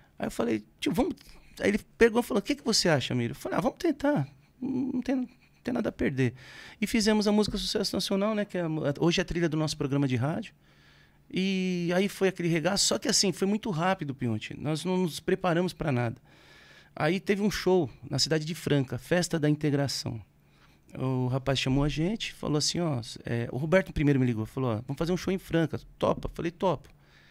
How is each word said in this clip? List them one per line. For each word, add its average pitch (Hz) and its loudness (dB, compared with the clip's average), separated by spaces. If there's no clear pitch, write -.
Aí - -4
eu 214 -6
falei, 233 -2
"Tio, 294 -2
vamos." 254 0
Aí 190 2
ele 208 0
pegou 226 6
e 233 -2
falou, 247 -2
"O - -6
que 285 -2
que - -20
você 208 2
acha, 131 2
Miro?" 120 0
Eu 139 -10
falei, - -4
"Ah, - 2
vamos 214 0
tentar. 285 0
Não 254 -2
tem, - -2
não 254 -2
tem 247 -4
nada 240 -2
a - -2
perder." 127 0
E 208 0
fizemos 214 2
a 208 4
música 214 2
Sucesso 190 -4
Nacional, 196 -2
né, 208 -2
que 185 -6
é 175 -2
a, 165 -2
hoje 170 2
é - 0
a - -4
trilha 170 0
do 151 -2
nosso 156 -2
programa 143 0
de 127 2
rádio. 160 -2
E 185 0
aí 190 4
foi - 0
aquele 180 0
regaço, 170 2
só - 2
que - -6
assim, 202 4
foi 190 -2
muito 208 0
rápido, 170 0
Pionte. 117 -4
Nós 151 -4
não 185 0
nos 175 -2
preparamos 180 0
pra 151 -4
nada. 120 -2
Aí 170 2
teve 196 0
um 208 2
show 180 2
na - -2
cidade 160 2
de 165 -6
Franca, 135 0
Festa 170 0
da 147 2
Integração. 143 0
O 127 0
rapaz 131 0
chamou 139 2
a 151 2
gente, 160 -2
falou - -2
assim, 165 -2
ó, 151 -2
é, 117 -4
o - -6
Roberto 165 2
primeiro 143 4
me 127 4
ligou, 110 0
falou, 127 -2
ó, - 0
"Vamos 143 -8
fazer 170 0
um 180 0
show 185 -2
em 196 -2
Franca, - -2
topa?" - 0
Falei, 170 -6
"Topo." 170 -2